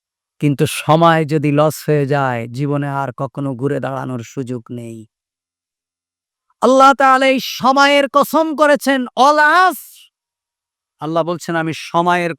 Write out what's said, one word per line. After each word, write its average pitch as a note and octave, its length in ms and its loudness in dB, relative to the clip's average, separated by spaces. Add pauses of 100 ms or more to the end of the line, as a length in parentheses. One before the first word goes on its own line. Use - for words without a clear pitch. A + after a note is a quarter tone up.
(400)
কিন্তু D3 280 0
সময় D#3+ 580 2
যদি D3 260 -2
লস D3+ 360 0
হয়ে D3 180 0
যায়, B2+ 420 -2
জীবনে C#3+ 400 -4
আর C#3 300 -6
কখনো C#3 380 -8
ঘুরে C#3 240 -4
দাঁড়ানোর B2+ 440 -8
সুযোগ B2 480 -10
নেই। A2+ 340 -16 (1600)
আল্লাহ C4+ 320 6
তাআলা C4+ 340 2
এই C4 140 2
সময়ের C#4 720 2
কসম D4+ 420 0
করেছেন, C4+ 500 0 (100)
"অল D4 240 4
আসর।" D#4+ 540 2 (1080)
আল্লাহ D#3+ 240 -2
বলছেন, E3+ 320 -6
"আমি D#3+ 200 -2
সময়ের F3 640 -2